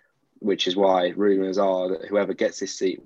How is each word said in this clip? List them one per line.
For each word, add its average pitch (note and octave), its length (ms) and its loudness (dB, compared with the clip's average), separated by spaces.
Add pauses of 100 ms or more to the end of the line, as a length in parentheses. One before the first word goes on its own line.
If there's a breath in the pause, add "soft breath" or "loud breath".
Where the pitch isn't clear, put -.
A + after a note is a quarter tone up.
(400)
which G2 260 -2
is F#2 100 -2
why F#2+ 400 4
rumours F#2+ 400 2
are F#2 320 0
that F#2+ 180 -6
whoever G2 280 0
gets - 260 -2
this G2 160 -8
seat F#2+ 300 -2